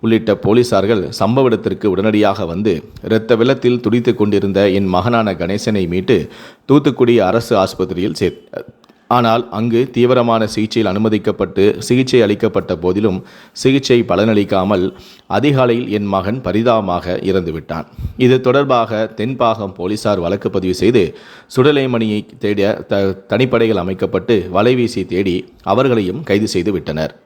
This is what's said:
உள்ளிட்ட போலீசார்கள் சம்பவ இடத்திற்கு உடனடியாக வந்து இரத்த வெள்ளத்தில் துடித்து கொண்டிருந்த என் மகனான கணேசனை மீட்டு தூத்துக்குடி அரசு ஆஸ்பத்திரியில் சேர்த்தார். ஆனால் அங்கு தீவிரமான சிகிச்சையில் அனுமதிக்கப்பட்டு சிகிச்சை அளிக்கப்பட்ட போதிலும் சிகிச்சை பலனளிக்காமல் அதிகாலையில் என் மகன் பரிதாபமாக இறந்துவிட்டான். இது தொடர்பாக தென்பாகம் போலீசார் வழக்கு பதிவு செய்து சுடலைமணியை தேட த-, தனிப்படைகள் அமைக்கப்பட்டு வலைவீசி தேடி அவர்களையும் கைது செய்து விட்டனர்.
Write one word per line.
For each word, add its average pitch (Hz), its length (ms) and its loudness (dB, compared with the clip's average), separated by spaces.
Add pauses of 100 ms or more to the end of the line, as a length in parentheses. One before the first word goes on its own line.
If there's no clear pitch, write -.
உள்ளிட்ட 113 420 2
போலீசார்கள் 104 640 2
சம்பவ 120 340 0
இடத்திற்கு 104 460 0
உடனடியாக 101 560 0
வந்து 85 380 -2 (200)
இரத்த 110 320 2
வெள்ளத்தில் 123 440 2
துடித்து 120 360 0
கொண்டிருந்த 101 540 2
என் 98 160 0
மகனான 101 480 0
கணேசனை 95 540 -2
மீட்டு 92 420 0 (360)
தூத்துக்குடி 131 540 4
அரசு 104 360 0
ஆஸ்பத்திரியில் 92 640 -2
சேர்த்தார். - 480 -6 (400)
ஆனால் 117 420 2
அங்கு 117 400 -2
தீவிரமான 120 580 2
சிகிச்சையில் 110 440 -2
அனுமதிக்கப்பட்டு 104 720 0 (140)
சிகிச்சை 127 440 2
அளிக்கப்பட்ட 101 540 0
போதிலும் 92 480 -2 (280)
சிகிச்சை 131 560 2
பலனளிக்காமல் 98 760 2 (420)
அதிகாலையில் 123 640 2
என் 104 160 -2
மகன் 101 360 -2
பரிதாபமாக 92 800 0
இறந்துவிட்டான். 82 640 -4 (320)
இது 127 240 4
தொடர்பாக 120 720 0
தென்பாகம் 113 600 -2
போலீசார் 101 440 -2
வழக்கு 90 300 -2
பதிவு 92 240 -2
செய்து 110 300 2 (520)
சுடலைமணியை 127 720 0 (140)
தேட 101 480 0
த-, 98 300 0 (100)
தனிப்படைகள் 113 560 2
அமைக்கப்பட்டு 92 680 -2
வலைவீசி 113 520 2
தேடி 92 400 -2 (180)
அவர்களையும் 117 600 0
கைது 104 240 0
செய்து 95 240 -2
விட்டனர். 78 540 -6